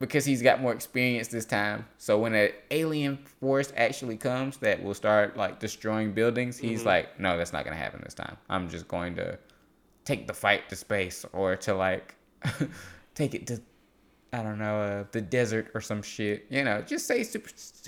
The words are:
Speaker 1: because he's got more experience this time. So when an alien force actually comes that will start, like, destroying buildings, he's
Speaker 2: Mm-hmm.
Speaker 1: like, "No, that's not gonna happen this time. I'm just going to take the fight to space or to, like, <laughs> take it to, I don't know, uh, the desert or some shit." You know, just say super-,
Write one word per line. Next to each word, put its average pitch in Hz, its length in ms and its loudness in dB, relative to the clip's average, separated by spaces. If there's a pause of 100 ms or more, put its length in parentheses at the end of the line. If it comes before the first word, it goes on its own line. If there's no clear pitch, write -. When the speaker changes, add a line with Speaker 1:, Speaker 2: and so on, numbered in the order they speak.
Speaker 1:
because - 240 0
he's 135 180 2
got 123 180 8
more 123 120 2
experience 120 560 0
this 113 160 -4
time. 104 400 0 (140)
So 107 200 4
when 113 160 2
an 104 160 6 (220)
alien 151 460 0 (200)
force 135 380 2
actually 117 400 0
comes 131 400 -2
that 104 260 2
will 98 120 -4
start, 107 420 4
like, 98 240 -2
destroying 110 500 -2
buildings, 120 480 2
he's 113 220 -2
Speaker 2:
Mm-hmm. 113 80 2
Speaker 1:
like, 90 320 2
"No, 92 180 2
that's 85 140 -2
not 73 100 -4
gonna 78 140 -6
happen 69 260 -6
this - 120 -14
time. - 220 -10 (120)
I'm 92 200 -2
just 85 200 -10
going 87 260 -6
to 87 240 -6 (640)
take 135 220 -4
the 98 80 -8
fight 101 360 2
to - 40 -8
space 92 580 -4
or 92 220 2
to, 98 200 -2
like, 92 420 -2 (260)
<laughs> - 720 -6
take 147 220 -2
it - 100 -8
to, 120 140 -6 (720)
I 120 120 -4
don't 107 140 -4
know, 107 220 0
uh, 101 320 -2
the 117 80 -2
desert 110 540 0
or 110 60 -2
some 107 220 -4
shit." 104 480 -4
You 139 140 0
know, 107 180 0
just - 240 -6
say 247 180 0
super-, - 260 -8 (380)